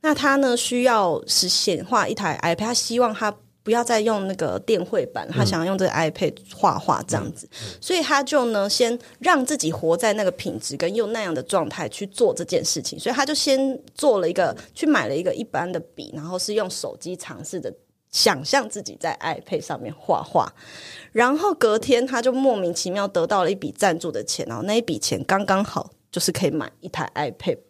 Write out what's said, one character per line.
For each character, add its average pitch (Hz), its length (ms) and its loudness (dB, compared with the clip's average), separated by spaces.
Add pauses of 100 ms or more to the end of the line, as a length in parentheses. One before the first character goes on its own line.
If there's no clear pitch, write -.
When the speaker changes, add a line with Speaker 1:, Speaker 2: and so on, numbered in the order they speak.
Speaker 1:
那 302 120 4
他 277 220 4
呢， 262 200 4
需 240 280 0
要 208 420 4
是 - 220 2
显 - 360 0
化 208 220 2
一 - 80 -2
台 196 300 -2
iPad， 170 220 0
他 240 60 -2
希 240 280 0
望 233 120 4
他 208 240 -4 (260)
不 214 80 -2
要 240 120 4
再 233 180 2
用 214 280 0
那 190 60 -2
个 165 320 -2
电 190 180 2
绘 180 220 0
板， - 240 -8
Speaker 2:
嗯。 - 40 -8
Speaker 1:
他 - 80 4
想 170 180 2
要 165 60 0
用 190 120 0
这 185 80 2
个 - 40 2
iPad 160 440 0 (200)
画 165 240 2
画 - 300 0
这 113 80 -2
样 101 160 -4
子。 - 200 -16
Speaker 2:
嗯， - 120 -14
嗯。 - 160 -14
Speaker 1:
所 - 160 -2
以 339 60 2
他 285 200 2
就 285 240 2
呢， 208 220 0
先 240 300 2 (220)
让 294 260 4
自 302 100 -2
己 160 160 -2
活 165 240 2
在 214 160 2
那 214 100 0
个 190 100 2
品 - 280 -6
质 - 160 -8
跟 170 180 0
用 214 200 0
那 226 80 -2
样 185 100 -4
的 135 100 -4
状 175 240 0
态 160 220 -6
去 - 200 -8
做 196 260 4
这 175 100 -6
件 170 180 0
事 156 200 -2
情。 - 180 -8
所 220 100 -2
以 254 40 -2
他 277 100 2
就 285 80 -2
先 269 460 2 (160)
做 247 240 4
了 170 100 2
一 175 60 -2
个， 175 200 0 (200)
去 - 120 -2
买 214 220 4
了 135 80 -2
一 165 60 -2
个 185 120 0
一 262 80 -6
般 175 280 -4
的 170 100 -4
笔， - 340 -16
然 151 80 -10
后 175 160 -6
是 196 140 -4
用 208 160 0
手 - 320 -8
机 180 160 -8
尝 - 260 -14
试 175 160 -8
的 123 140 -8 (380)
想 - 340 2
象 233 240 0
自 202 140 -10
己 - 180 -14
在 - 220 -4
iPad 160 400 -4
上 - 180 -8
面 113 180 -10
画 - 240 0
画， - 300 0 (580)
然 240 260 2
后 370 180 2
隔 220 240 4
天 240 280 2
他 247 140 -2
就 247 100 2
莫 262 240 4
名 185 200 -2
其 - 160 -4
妙 202 180 -2
得 175 180 0
到 196 180 2
了 165 60 2
一 202 40 0
笔 190 180 -8
赞 180 260 2
助 170 140 -6
的 104 100 -4
钱， - 240 -6
然 117 80 -8
后 110 80 -6
那 208 140 -2
一 233 60 2
笔 160 160 -2
钱 - 260 -2
刚 196 220 0
刚 196 180 2
好 - 260 -6 (220)
就 175 80 -4
是 - 100 0
可 175 160 0
以 147 40 4
买 160 200 -4 (100)
一 175 80 -14
台 - 260 -6
iPad 139 440 -4 (120)